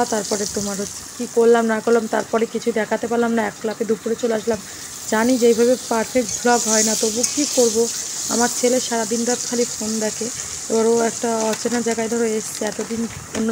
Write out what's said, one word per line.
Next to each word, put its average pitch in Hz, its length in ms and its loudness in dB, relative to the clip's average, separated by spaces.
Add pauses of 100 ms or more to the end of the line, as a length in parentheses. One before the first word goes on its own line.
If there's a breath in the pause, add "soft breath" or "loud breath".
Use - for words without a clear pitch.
(140)
তারপরে 208 300 -2 (120)
তোমার 202 260 -4
হচ্ছে - 200 -10 (140)
কী 240 100 -6 (120)
করলাম 233 260 8 (100)
না 220 120 0
করলাম, 233 200 4 (100)
তারপরে 220 380 0
কিছু 233 160 -4 (100)
দেখাতে 214 320 -2
পারলাম 233 260 2
না, 226 120 2
এক - 80 -10 (100)
লাফে 214 220 -4
দুপুরে 220 320 -2
চলে 226 180 0
আসলাম। 214 220 -2 (520 loud breath)
জানি 233 280 4
যে 240 100 6
এইভাবে 240 220 6 (180)
পারফেক্ট 220 380 0 (100)
ভ্লগ 240 200 4 (120)
হয় 220 160 4
না, 220 140 0
তবু 226 200 0 (120)
কী 294 100 0 (140)
করব, 226 200 4 (560 loud breath)
আমার 240 160 2 (100)
ছেলে 247 180 4 (100)
সারাদিন 226 420 0
রাত 247 200 0
খালি 240 160 0 (100)
ফোন 220 160 -4 (120)
দেখে। 214 240 -4 (420 loud breath)
এবার 226 220 2
ও - 20 4 (160)
একটা 233 200 -2 (200)
অচেনা 233 380 -2
জায়গায় 226 260 -2
ধরো 233 120 0 (140)
এসছে, - 220 -8 (100)
এতদিন 220 300 -6 (360)
অন্য 220 140 0